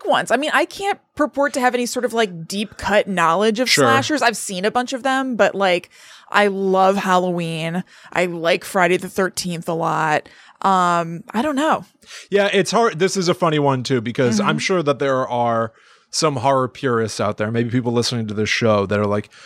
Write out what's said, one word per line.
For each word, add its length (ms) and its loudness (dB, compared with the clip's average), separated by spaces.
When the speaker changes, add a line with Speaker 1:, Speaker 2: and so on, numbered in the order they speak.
Speaker 1:
ones. 260 0
I 60 4
mean, 160 -4
I 120 2
can't 340 -4
purport 380 0
to 60 -4
have 140 2
any 120 -2
sort 200 -4
of, 80 -4
like, 340 -2
deep 300 -8
cut 300 0
knowledge 520 2
of 100 -2
Speaker 2:
Sure. 160 4
Speaker 1:
slashers. 360 2
I've 160 0
seen 260 -8
a 80 0
bunch 220 -2
of 100 -6
them, 320 -2
but, 200 2
like, 340 0
I 160 4
love 500 2
Halloween. 840 -2
I 140 0
like 380 0
Friday 340 2
the 120 -10
thirteenth 580 -4
a 60 -2
lot. 560 -2
Um, 720 2
I 100 -2
don't 140 -2
know. 300 0
Speaker 2:
Yeah, 240 2
it's 160 2
hard. 300 0
This 180 0
is 120 -2
a 40 4
funny 240 0
one, 240 2
too, 200 0
because 380 0
Speaker 1:
Mm-hmm. 100 0
Speaker 2:
I'm 100 0
sure 240 0
that 160 0
there 280 0
are 460 -2
some 260 0
horror 300 2
purists 520 -2
out 180 -2
there, 120 -2
maybe 220 0
people 220 0
listening 340 -2
to 80 -6
this 140 -2
show, 380 2
that 120 0
are 80 2
like, 220 -4